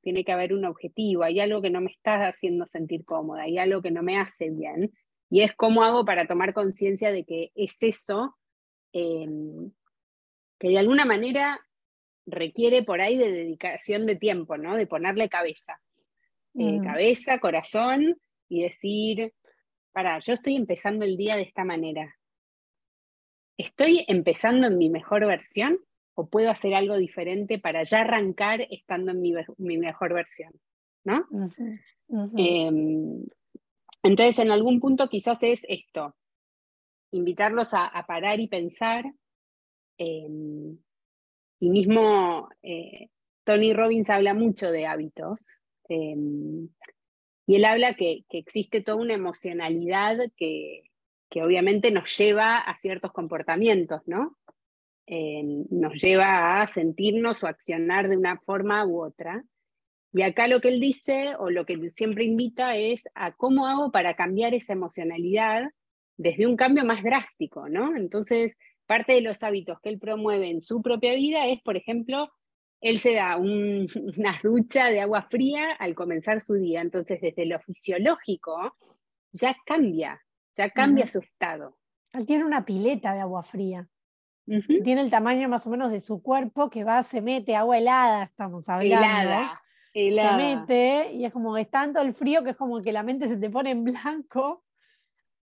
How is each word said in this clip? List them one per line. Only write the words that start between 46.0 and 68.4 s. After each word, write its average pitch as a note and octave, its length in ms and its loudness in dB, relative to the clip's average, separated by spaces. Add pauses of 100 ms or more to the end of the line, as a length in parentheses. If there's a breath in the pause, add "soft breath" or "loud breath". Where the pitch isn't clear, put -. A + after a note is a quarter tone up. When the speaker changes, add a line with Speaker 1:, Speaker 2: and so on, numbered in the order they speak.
Speaker 1:
y G3 100 8
él G3+ 80 6
habla A#3 300 4
que, E3+ 340 -2
que F3 100 -10
existe G#3 440 -4
toda G#3+ 160 -4
una A#3 160 -2
emocionalidad F3 1000 -2 (200)
que, D#3 480 -8 (460)
que E3 120 -4
obviamente F#3+ 480 4
nos F3+ 260 -2
lleva G#3+ 420 4
a - 200 -4
ciertos F#3+ 340 -8
comportamientos, E3 920 0
¿no? A3+ 320 -6 (680)
Em, D3+ 640 -6
nos D#3 320 -2
lleva F#3+ 600 4
a G#3 40 2
sentirnos G#3 760 -2
o F#3+ 40 -4
accionar E3+ 600 -2
de F#3+ 80 2
una F#3 240 0
forma G#3 460 -2
u E3+ 180 -2
otra. E3 400 -12 (680)
Y F#3 100 2
acá F#3+ 240 2
lo B3 140 4
que B3 80 2
él B3 120 2
dice, C#4 580 -2
o F3+ 120 -4
lo F3 160 -2
que F3+ 80 -4
él E3 160 -8
siempre A3 340 -2
invita, A#3 520 0
es A3 260 -2 (120)
a F3 180 -8
cómo C4 340 2
hago C#4 240 0
para F3 240 2
cambiar G3+ 400 0
esa A3 180 -4
emocionalidad F#3 1000 -2 (460)
desde E3+ 300 2
un A#3+ 100 4
cambio C4 280 4
más A3+ 180 0
drástico, A#3 640 -4
¿no? B3 280 -2
Entonces, A3 600 -2 (300 soft breath)